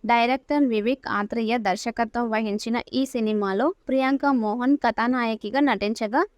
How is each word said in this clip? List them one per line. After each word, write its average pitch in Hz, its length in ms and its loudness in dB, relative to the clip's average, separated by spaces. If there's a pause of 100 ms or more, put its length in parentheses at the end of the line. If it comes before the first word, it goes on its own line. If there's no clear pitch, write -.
(100)
డైరెక్టర్ 262 600 2
వివేక్ 220 340 0 (120)
ఆత్రేయ 226 400 -2 (100)
దర్శకత్వం 233 680 -2
వహించిన 220 420 -2 (240)
ఈ 269 40 2 (100)
సినిమాలో 214 540 0 (220)
ప్రియాంక 262 360 2 (160)
మోహన్ 247 340 2 (100)
కథానాయకిగా 233 840 0
నటించగా 214 540 0 (140)